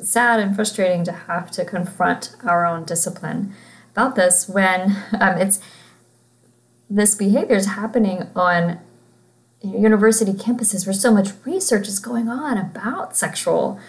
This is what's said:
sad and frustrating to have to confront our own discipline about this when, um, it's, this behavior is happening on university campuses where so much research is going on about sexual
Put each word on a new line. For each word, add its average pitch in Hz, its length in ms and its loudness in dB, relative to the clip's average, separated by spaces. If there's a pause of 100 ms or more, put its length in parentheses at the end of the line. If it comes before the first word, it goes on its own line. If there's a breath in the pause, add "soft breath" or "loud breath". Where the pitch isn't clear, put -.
sad 233 380 2
and 196 160 0
frustrating 185 480 0
to 170 80 -4
have 175 400 -8
to 175 120 -4
confront 175 800 -4
our 175 220 2
own 165 180 -4
discipline 165 680 -4 (380 loud breath)
about 262 240 0
this 180 340 2
when, 190 540 2 (160)
um, 185 180 2
it's, 196 220 0 (1300 loud breath)
this 208 240 4
behavior 208 420 2
is 196 120 2
happening 202 680 -2
on 175 440 2 (840)
university 208 680 2
campuses 196 560 -2
where 196 60 -2
so 226 200 2
much 196 160 4 (160)
research 254 420 0
is - 120 -4
going 233 300 -4
on 262 280 -4
about 208 580 -6
sexual - 720 -2